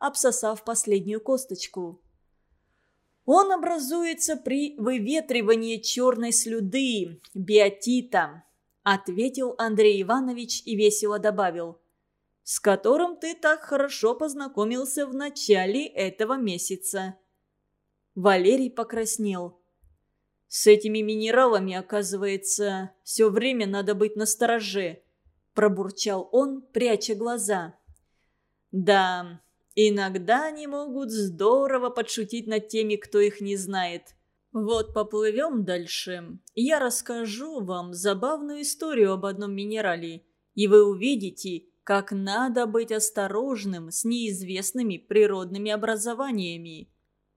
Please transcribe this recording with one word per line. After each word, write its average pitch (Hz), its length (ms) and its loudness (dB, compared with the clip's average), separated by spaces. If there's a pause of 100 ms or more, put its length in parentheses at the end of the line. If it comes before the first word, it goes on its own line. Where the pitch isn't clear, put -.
обсосав 233 640 -2
последнюю 208 560 -2
косточку. 196 840 -6 (1200)
«Он 381 280 6
образуется 330 840 -2
при 294 400 -4
выветривании 226 1000 0
чёрной 233 560 0
слюды, 226 880 -2 (120)
биотита», 196 1080 2 (400)
ответил 233 720 -2
Андрей 214 460 4
Иванович 240 600 -2
и 233 100 -4
весело 208 460 2
добавил, 180 580 -2 (640)
«с - 160 -6
которым 285 580 2
ты 330 180 -8
так 311 260 0
хорошо 277 540 -2
познакомился 269 920 -4
в 262 80 -10
начале 254 720 2
этого 214 500 -2
месяца». 190 800 -6 (1000)
Валерий 202 540 4
покраснел. 220 880 -6 (880)
«С - 180 0
этими 214 340 8
минералами, 214 720 2
оказывается, 196 1160 -4 (140)
всё 220 260 4
время 226 360 0
надо 196 280 -2
быть 214 220 0
настороже», 208 840 0 (520)
пробурчал 196 800 0
он, 269 300 2
пряча 220 520 0
глаза. 202 600 -2 (960)
«Да, 180 680 2 (360)
иногда 202 720 2
они 302 200 -10
могут 277 440 -8
здорово 233 800 2
подшутить 226 580 -6
над 214 180 -2
теми, 214 300 -2
кто 208 240 0
их 208 200 2
не 202 160 -4
знает. 185 600 -6 (360)
Вот 220 400 -2
поплывём 214 720 0
дальше. 175 760 -8 (180)
Я 277 240 2
расскажу 240 800 -6
вам 180 340 -8
забавную 285 680 -4
историю 277 500 0
об 190 120 -6
одном 196 300 -6
минерале, 190 720 -6 (300)
и 202 120 2
вы 208 180 10
увидите, 196 800 -2 (180)
как 196 300 0
надо 226 540 -2
быть 226 260 -2
осторожным 202 960 -4
с - 140 -6
неизвестными 202 920 -4
природными 202 760 0
образованиями». 208 1160 -4 (480)